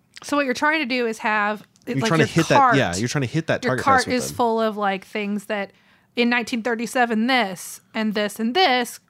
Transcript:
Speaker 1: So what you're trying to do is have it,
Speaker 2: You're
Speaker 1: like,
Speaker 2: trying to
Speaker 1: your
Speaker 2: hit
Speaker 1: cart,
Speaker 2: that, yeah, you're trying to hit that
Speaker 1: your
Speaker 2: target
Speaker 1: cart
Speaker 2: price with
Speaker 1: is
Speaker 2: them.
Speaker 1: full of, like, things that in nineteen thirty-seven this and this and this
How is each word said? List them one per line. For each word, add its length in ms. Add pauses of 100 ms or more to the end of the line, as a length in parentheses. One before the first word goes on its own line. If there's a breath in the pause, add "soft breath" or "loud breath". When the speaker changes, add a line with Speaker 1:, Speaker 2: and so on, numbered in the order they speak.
(240)
Speaker 1:
So 120
what 80
you're 100
trying 260
to 60
do 200
is 120
have 420 (260)
it, 80
Speaker 2:
You're 80
Speaker 1:
like, 60
Speaker 2:
trying 100
to 80
Speaker 1:
your 80
Speaker 2:
hit 120
Speaker 1:
cart, 280
Speaker 2:
that, 40
yeah, 180
you're 120
trying 140
to 60
hit 180
that 160
Speaker 1:
your 80
Speaker 2:
target 140
Speaker 1:
cart 140
Speaker 2:
price 100
with 80
Speaker 1:
is 100
Speaker 2:
them. 100
Speaker 1:
full 240
of, 160
like, 300
things 400
that 240 (460 soft breath)
in 120
nineteen 340
thirty-seven 680
this 520 (140)
and 200
this 260
and 140
this 440 (120)